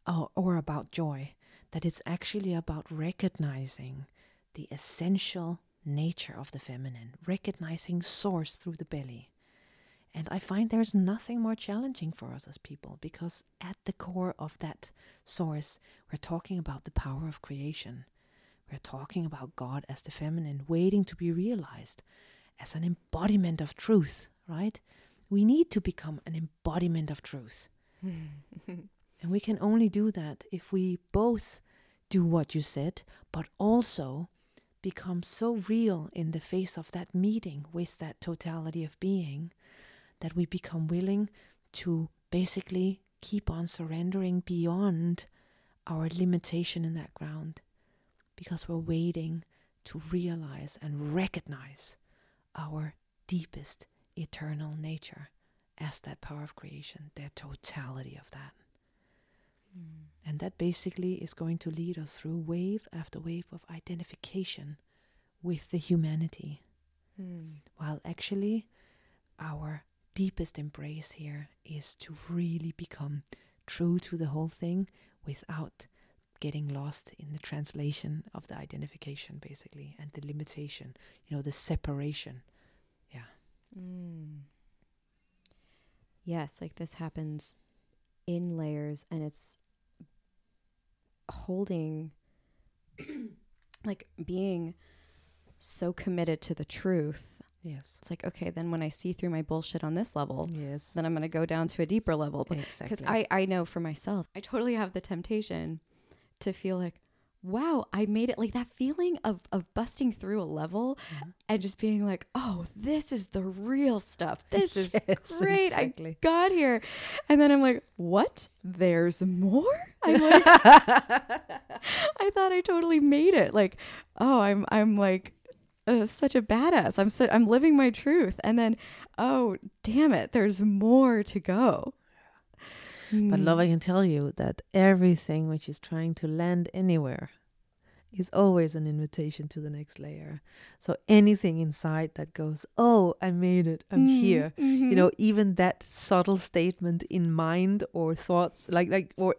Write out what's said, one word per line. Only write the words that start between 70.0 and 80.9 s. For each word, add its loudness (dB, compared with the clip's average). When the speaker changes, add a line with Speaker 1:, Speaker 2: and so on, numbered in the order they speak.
Speaker 1:
deepest -6
embrace -12
here -14
is -12
to -16
really -4
become -10
true 0
to -8
the -4
whole -4
thing -4
without -12
getting -6
lost -10
in -16
the -12
translation -8
of -16
the -14
identification, -14
basically, -20
and -16
the -14
limitation, -12